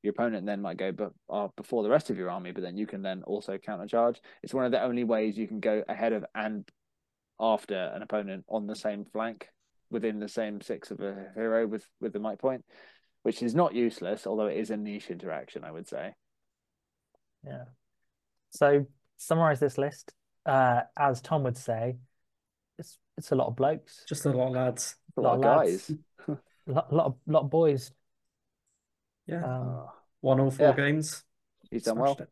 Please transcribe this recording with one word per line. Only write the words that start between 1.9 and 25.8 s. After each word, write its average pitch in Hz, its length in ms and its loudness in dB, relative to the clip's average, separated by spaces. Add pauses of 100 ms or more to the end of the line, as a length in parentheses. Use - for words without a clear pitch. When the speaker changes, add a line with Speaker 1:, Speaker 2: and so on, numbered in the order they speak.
Speaker 1:
rest 151 200 4
of 101 80 -2
your 90 120 -4
army, 90 220 -8
but 95 120 -6
then 90 120 -8
you 107 120 -2
can 98 140 -10
then 95 200 -6
also 101 340 -6
countercharge. 110 600 0 (240)
It's - 120 -12
one 131 100 0
of 120 80 2
the 127 100 2
only 120 220 0
ways 110 340 0
you 110 80 -2
can 107 140 -8
go 107 280 2
ahead 113 240 0
of 107 120 -2 (100)
and 107 340 -6 (720)
after 110 380 0
an 92 260 -4
opponent 101 460 -6
on 107 180 -4
the 107 80 -6
same 104 300 -6
flank 110 440 -8 (420)
within 107 280 -2
the 104 100 -6
same 107 320 -4
six - 300 -10
of 101 100 -8
a 98 360 -8
hero 113 320 2
with, 107 180 -6 (140)
with 113 120 -4
the 104 60 -6
might 107 220 -6
point, 131 240 -2 (580)
which 110 220 -2
is 117 100 -2
not 160 220 4
useless, 107 500 -2
although 107 220 -2
it 76 80 -2
is 110 140 -4
a 107 60 -4
niche 104 320 -10
interaction, 85 540 -10
I 80 80 -12
would 82 160 -12
say. 82 280 -10 (1300)
Speaker 2:
Yeah. 131 180 -14 (840)
So 143 360 6 (320)
summarize 160 420 4
this 139 180 2
list. - 340 -4 (320)
Uh, 127 360 6 (160)
as 135 240 2
Tom 151 240 0
would 123 120 0
say, 120 400 -4 (840)
it's, - 200 -16 (180)
it's - 140 -10
a 139 60 4
lot 131 100 2
of 117 100 -4
blokes. - 520 -2
Speaker 3:
Just 147 180 -4
a 139 40 4
lot 127 180 2
of 127 60 -2
lads. 127 420 -2 (200)
Speaker 1:
A 131 40 -2
Speaker 2:
Lot 123 200 4
Speaker 1:
lot 135 200 8
Speaker 2:
of - 20 4
Speaker 1:
of - 60 4
Speaker 2:
lads. 185 200 -2 (380)